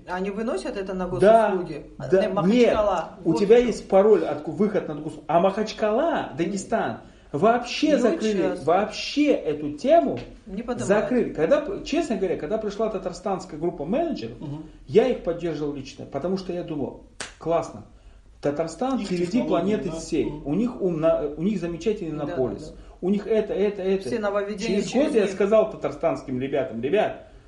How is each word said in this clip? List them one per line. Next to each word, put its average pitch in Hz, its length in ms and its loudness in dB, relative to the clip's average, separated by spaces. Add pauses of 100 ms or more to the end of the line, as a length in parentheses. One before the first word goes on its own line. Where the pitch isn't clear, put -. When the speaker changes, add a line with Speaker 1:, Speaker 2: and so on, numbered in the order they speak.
Speaker 1:
Они 185 220 -4
выносят 226 480 -4
это 190 160 -6
на 185 120 -4
Speaker 2:
Да, 202 440 6
Speaker 1:
госуслуги? 165 340 -6 (140)
Speaker 2:
да, 185 220 2
Speaker 1:
Не, 214 60 2
Speaker 2:
нет, 190 80 -2
Speaker 1:
Махачкала. 202 760 4 (140)
Speaker 2:
у 165 80 4
Speaker 1:
Вот 180 80 2
Speaker 2:
тебя 208 180 8
Speaker 1:
что. 247 80 4
Speaker 2:
есть - 220 -4
пароль 196 360 6
от 151 160 -4
ку-, 160 120 -8
выход 190 360 0
на 156 60 -6
гос-, 151 320 -10
а 160 140 4
Махачкала, 214 960 0
Дагестан, 190 640 -2 (320)
вообще 233 560 2
Speaker 1:
Не 285 100 6
Speaker 2:
закрыли, 214 400 2
Speaker 1:
участвует. 131 260 -2
Speaker 2:
вообще 208 680 2
эту 147 400 -2
тему 254 460 4 (280)
Speaker 1:
Не 202 160 -8
поднимает. 240 240 -6
Speaker 2:
закрыли. 208 480 2
Когда, 202 260 2
п-, - 240 -6
честно 285 320 -2
говоря, 180 220 -2
когда 202 180 -4
пришла 214 320 -2
татарстанская 180 720 -6
группа 170 240 -4
менеджеров, 226 560 -4
Speaker 3:
Мгм. 151 240 -10 (220)
Speaker 2:
я 220 220 4
их - 160 -2
поддерживал 151 500 -4
лично, 127 320 -12
потому 180 320 -4
что 180 160 -8
я 175 80 -6
думал: 143 400 -8 (360)
"Классно, - 460 -2 (580)
Татарстан 165 560 -2
Speaker 3:
Их 196 80 -4
Speaker 2:
впереди 175 200 -2
Speaker 3:
технологии, 226 220 0
Speaker 2:
планеты 190 420 0
Speaker 3:
да? 160 100 -6
Speaker 2:
всей, 139 240 0
Speaker 3:
Мгм. 147 240 -8
Speaker 2:
у 147 60 0
них 226 280 -2
ум-, 170 180 0
на-, 165 220 2 (140)
у 160 60 -6
них 196 180 0
замечательный 170 500 -4
Speaker 1:
Да, 147 140 -6
Speaker 2:
Иннополис, 131 400 -2
Speaker 1:
да, - 60 -14
да. - 60 -18 (240)
Speaker 2:
у 180 80 -2
них 202 200 0
это, 208 260 2
это, 196 280 0
это". 190 260 0
Speaker 1:
Все 240 100 -2
нововведения 202 600 -2
Speaker 2:
Через 190 120 -2
Speaker 1:
через 277 160 4
Speaker 2:
год 285 80 0
я 214 80 4
Speaker 1:
них. 185 80 0
Speaker 2:
сказал 208 400 2
татарстанским 139 720 -4
ребятам: 139 420 -4
"Ребят, 180 460 0 (180)